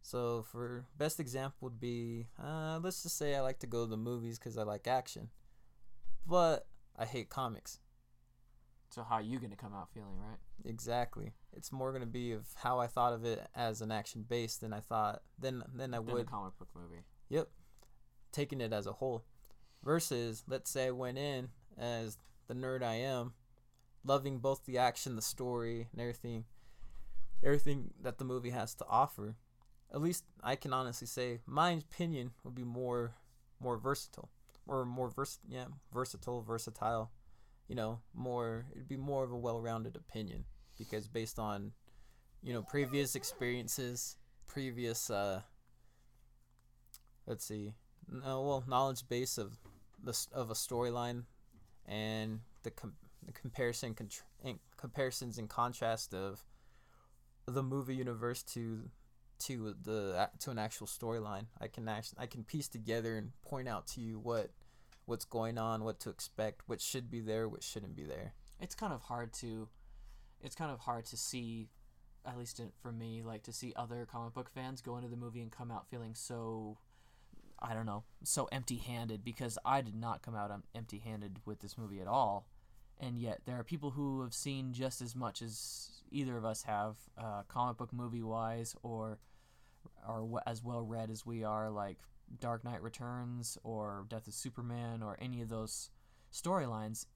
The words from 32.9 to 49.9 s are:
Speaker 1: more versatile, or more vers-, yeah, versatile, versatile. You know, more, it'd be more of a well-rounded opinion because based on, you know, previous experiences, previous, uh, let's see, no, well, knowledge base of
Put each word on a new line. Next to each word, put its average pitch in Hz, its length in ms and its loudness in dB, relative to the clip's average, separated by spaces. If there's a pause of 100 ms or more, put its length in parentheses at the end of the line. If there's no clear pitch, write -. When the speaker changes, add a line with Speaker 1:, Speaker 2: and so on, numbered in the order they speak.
Speaker 1:
more 123 180 0
versatile, - 540 -2 (340)
or 135 180 2
more 123 260 0
vers-, 135 380 -4
yeah, 127 200 -6 (260)
versatile, 123 480 -2
versatile. 113 680 0 (560)
You - 80 -4
know, 113 260 0 (140)
more, 117 560 0
it'd 131 160 -10
be 139 100 -4
more 135 260 2
of 123 80 -2
a 123 60 -2
well-rounded 113 580 0
opinion - 500 -4 (320)
because 107 300 -4
based 113 300 -4
on, 104 360 -2 (680)
you 123 120 -4
know, 113 100 0
previous 139 520 2
experiences, 123 1040 -2 (300)
previous, 120 640 0
uh, 101 320 2 (1800)
let's 110 180 -4
see, 107 280 -4 (380)
no, 131 300 -2
well, 139 260 2
knowledge 131 400 4
base 123 300 2
of 107 220 -4 (440)